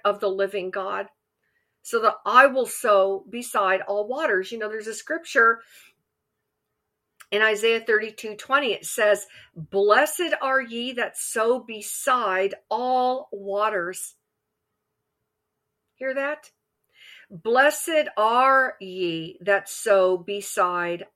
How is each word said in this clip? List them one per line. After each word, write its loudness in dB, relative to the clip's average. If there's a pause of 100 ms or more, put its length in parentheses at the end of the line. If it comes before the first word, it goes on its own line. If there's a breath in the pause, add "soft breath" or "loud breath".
of 0
the 0
living -2
God, -8 (720)
so -4
that 2 (120)
I 8
will 2
sow 2
beside -2
all -4
waters. -2
You -8
know, -6
there's -10
a -8
scripture 0 (1700 loud breath)
in 0
Isaiah 2
thirty-two -2
twenty. 0
It -8
says, 2 (300 loud breath)
"Blessed 2
are 0
ye -6
that -6
sow 0
beside -2 (140)
all 0
waters." -4 (1800)
Hear -6
that? -8 (800 loud breath)
"Blessed 2
are 4
ye -6
that 0
sow 2
beside -4 (100)